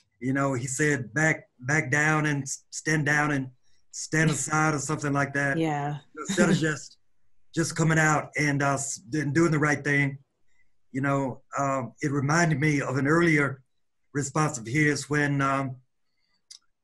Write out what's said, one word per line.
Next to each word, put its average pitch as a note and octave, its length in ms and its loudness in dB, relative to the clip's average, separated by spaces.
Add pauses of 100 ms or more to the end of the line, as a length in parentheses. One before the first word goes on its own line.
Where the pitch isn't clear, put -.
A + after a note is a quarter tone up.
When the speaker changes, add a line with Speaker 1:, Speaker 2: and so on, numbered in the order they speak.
(180)
Speaker 1:
you B2+ 140 -2
know, C#3 220 0
he B2 100 -4
said, C3 480 -2
"Back, D3+ 300 0 (160)
back C#3 320 0
down D3+ 340 2
and D3 160 0
s-, - 300 -10
stand D#3 340 0
down D3 280 2
and C3 160 -2 (420)
stand D#3 400 0
Speaker 2:
<laughs> C3+ 60 -2
Speaker 1:
aside," D#3 360 2
or C#3+ 60 -2
something D3+ 340 -4
like C#3 220 0
that. C#3+ 240 0
Speaker 2:
Yeah. D3 380 -2 (300)
Speaker 1:
Instead F3 220 2
of E3+ 80 4
Speaker 2:
<laughs> D3+ 100 0
Speaker 1:
just, - 300 -6 (560)
just D#3+ 220 -4
coming D#3+ 240 2
out D#3 360 2
and, C#3+ 280 0
uh, C#3 100 2
s-, - 260 -6 (140)
and D3+ 180 -2
doing D#3+ 200 4
the D3+ 80 2
right C#3+ 240 0
thing. C#3+ 340 0 (720)
You C3 100 -6
know, C#3 400 -2 (160)
um, C3+ 440 -2
it D3 100 -2
reminded D3 480 2
me D3 220 2
of B2+ 160 -2
an C3+ 100 0
earlier D3+ 540 2 (520)
response D3 440 -2
of A2 80 -12
his D3 420 0
when, C#3+ 320 0
um, C3+ 360 -2 (1080)